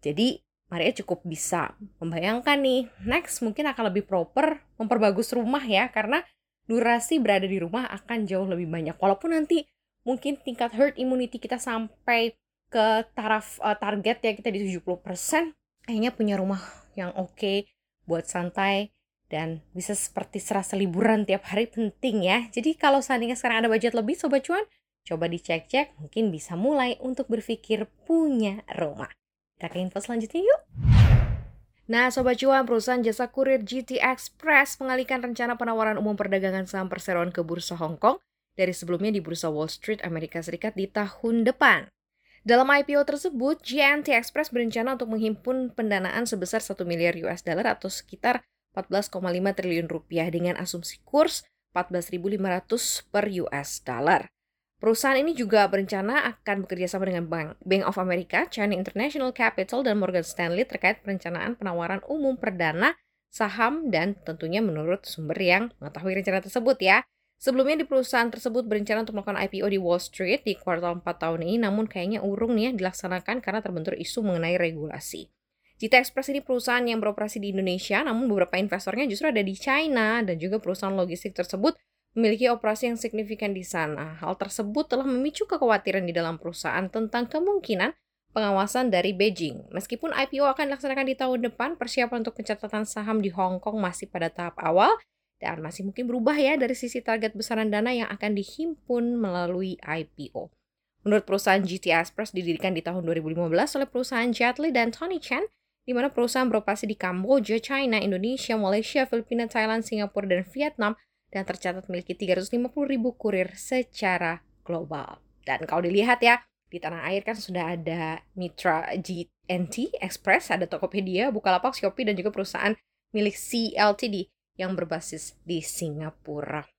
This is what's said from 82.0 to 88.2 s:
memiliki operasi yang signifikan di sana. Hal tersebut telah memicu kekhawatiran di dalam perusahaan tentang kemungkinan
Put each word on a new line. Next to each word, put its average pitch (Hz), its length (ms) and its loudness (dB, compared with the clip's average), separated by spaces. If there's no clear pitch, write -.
memiliki 233 320 4
operasi 233 400 0
yang 233 80 -4
signifikan 214 560 -4
di 185 80 -8
sana. 156 560 -4
Hal 170 160 -4
tersebut 208 560 -4
telah 262 160 0
memicu 277 400 0
kekhawatiran 208 560 2
di 175 80 -4
dalam 165 320 -2
perusahaan 175 480 -4
tentang 226 400 -2
kemungkinan 311 640 0